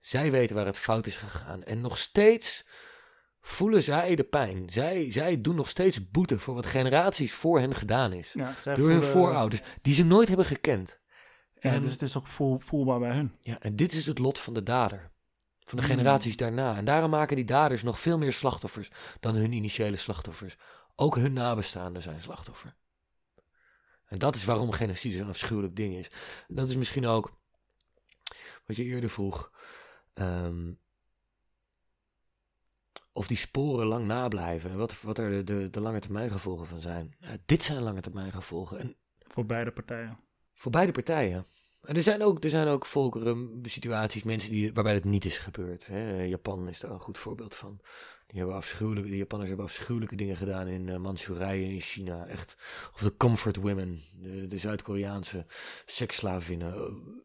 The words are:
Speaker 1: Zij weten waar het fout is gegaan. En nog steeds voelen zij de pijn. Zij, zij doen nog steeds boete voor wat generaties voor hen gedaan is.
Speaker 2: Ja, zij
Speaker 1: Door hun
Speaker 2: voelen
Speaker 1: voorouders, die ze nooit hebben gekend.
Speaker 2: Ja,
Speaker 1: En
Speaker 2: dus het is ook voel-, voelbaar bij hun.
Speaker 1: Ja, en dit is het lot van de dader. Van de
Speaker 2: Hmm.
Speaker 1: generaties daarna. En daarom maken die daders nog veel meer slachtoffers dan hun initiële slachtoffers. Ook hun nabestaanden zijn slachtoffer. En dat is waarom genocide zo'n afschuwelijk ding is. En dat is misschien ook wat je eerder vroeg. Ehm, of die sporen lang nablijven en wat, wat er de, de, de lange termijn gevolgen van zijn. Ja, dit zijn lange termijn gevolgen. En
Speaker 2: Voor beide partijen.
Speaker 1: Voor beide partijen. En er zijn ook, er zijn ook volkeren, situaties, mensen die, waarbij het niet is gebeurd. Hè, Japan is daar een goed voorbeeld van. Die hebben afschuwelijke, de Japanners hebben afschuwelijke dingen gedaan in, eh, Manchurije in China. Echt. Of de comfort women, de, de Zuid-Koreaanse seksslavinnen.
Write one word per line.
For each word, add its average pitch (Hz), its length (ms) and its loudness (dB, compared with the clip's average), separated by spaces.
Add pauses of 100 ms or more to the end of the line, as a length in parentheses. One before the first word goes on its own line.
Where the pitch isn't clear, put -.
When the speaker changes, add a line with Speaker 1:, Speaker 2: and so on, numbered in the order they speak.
Speaker 1:
Zij 147 300 0
weten 120 260 4
waar 104 100 2
het 98 120 -2
fout 113 280 0
is 107 100 -8
gegaan. - 480 -10
En 107 160 -4
nog 117 180 -4
steeds - 640 6 (760)
voelen 202 420 6
zij 170 340 4
de 139 80 4
pijn. 92 460 0
Zij, 143 420 0
zij 151 280 2
doen 143 140 2
nog 147 140 0
steeds 180 420 2
boete 147 280 4
voor 127 160 -6
wat 120 120 -4
generaties 131 680 4
voor 165 260 4
hen 131 140 2
gedaan 113 380 2
is. 87 200 -10
Speaker 2:
Ja, 131 300 -4
zij 139 120 -2
Speaker 1:
Door 139 160 6
hun 165 120 8
Speaker 2:
voelen 139 100 2
Speaker 1:
voorouders, 139 500 6 (200)
die 139 120 6
ze 170 100 8
nooit 202 240 10
hebben 185 180 6
gekend. 120 540 0 (600)
Speaker 2:
Ja, 135 120 2
Speaker 1:
En 139 80 4
Speaker 2:
dus 139 120 0
het 131 100 -6
is 139 140 -4
ook 135 100 -4
voel-, 135 340 0
voelbaar 131 380 2
bij 120 160 0
hun. 139 260 0
Speaker 1:
Ja, 113 200 -10
en 104 160 -4
dit 156 160 2
is 156 140 -4
het 139 120 -2
lot 131 200 2
van - 160 -8
de 110 80 -2
dader. 101 480 0 (540)
Van - 140 -6
de 135 80 2
Speaker 2:
Hmm. 131 100 4
Speaker 1:
generaties 127 400 4
daarna. 120 400 0
En 101 80 -4
daarom 156 260 4
maken 151 260 2
die 127 80 0
daders 127 380 4
nog 117 180 -2
veel 170 180 2
meer 143 140 2
slachtoffers - 580 -4 (300)
dan 113 140 2
hun 110 180 4
initiële 107 440 -2
slachtoffers. 92 600 -8 (400)
Ook 147 200 4
hun 131 160 4
nabestaanden 101 680 -2
zijn 80 180 -10
slachtoffer. - 540 -16 (1300)
En 98 120 -8
dat 139 180 2
is 95 80 -8
waarom 113 280 2
genocide 95 440 -2
zo'n 101 120 -6
afschuwelijk 98 480 -4
ding 101 200 -4
is. 92 100 -10 (420)
En - 60 -12
dat 131 140 -2
is 127 80 -2
misschien 127 300 -2
ook 113 260 2 (1300)
wat 107 100 -6
je 120 80 -2
eerder 123 260 -2
vroeg. - 420 -6 (640)
Ehm, 87 560 -4 (2500)
of - 140 -6
die 117 100 -2
sporen 135 500 0
lang 113 200 0
nablijven 92 640 -2
en 92 60 -8
wat, 113 260 -4
wat 107 160 -6
er 110 120 -2
de, 98 140 0
de, 98 260 -4
de 104 100 -6
lange 110 200 -2
termijn 107 300 -6
gevolgen 92 360 -6
van 85 140 -12
zijn. 85 400 -8
Ja, 113 160 -12 (100)
dit 156 180 4
zijn 143 180 -2
lange 104 180 -4
termijn 95 320 -10
gevolgen. 90 460 -8
En 123 180 -10 (220)
Speaker 2:
Voor - 280 -6
beide 117 240 -2
partijen. 117 480 -12 (360)
Speaker 1:
Voor - 180 -6
beide 175 200 4
partijen. 113 540 0 (360)
En 147 140 -2
er 170 60 2
zijn 208 200 4
ook, 190 220 4
er 156 60 4
zijn 156 180 4
ook 143 180 2
volkeren, 120 760 0
situaties, 110 600 -2
mensen 107 280 -2
die, 107 220 0
waarbij 107 220 4
het 95 100 2
niet 101 200 2
is 92 140 -2
gebeurd. 87 480 -8
Hè, 101 360 -4
Japan 92 460 -4
is 87 120 -12
daar - 100 -10
een 95 100 -10
goed - 180 -12
voorbeeld 110 360 -12
van. 101 260 -16 (460)
Die 101 120 -10
hebben 92 180 -2
afschuwelijke, 101 540 -4
de 98 60 -2
Japanners 98 320 -4
hebben 98 200 -6
afschuwelijke 110 480 -6
dingen 98 200 -4
gedaan 92 300 -4
in, 92 220 -4
eh, 92 80 -4
Manchurije 95 760 -4
in 92 80 -6
China. 87 460 -8
Echt. - 300 -14 (380)
Of - 60 -12
de 104 160 0
comfort 117 400 2
women, 95 440 -2 (200)
de, 95 260 -10
de 95 120 -8
Zuid-Koreaanse 98 880 -6 (400)
seksslavinnen. 90 1160 -6 (220)